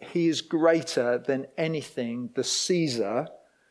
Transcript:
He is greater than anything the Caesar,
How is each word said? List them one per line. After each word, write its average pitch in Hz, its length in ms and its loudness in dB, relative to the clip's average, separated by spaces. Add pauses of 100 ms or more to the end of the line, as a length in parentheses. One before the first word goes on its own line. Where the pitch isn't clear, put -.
He 170 280 0
is 151 120 0
greater 156 800 2
than 135 300 -2 (100)
anything 123 760 -4
the 127 100 -2
Caesar, 131 840 0 (420)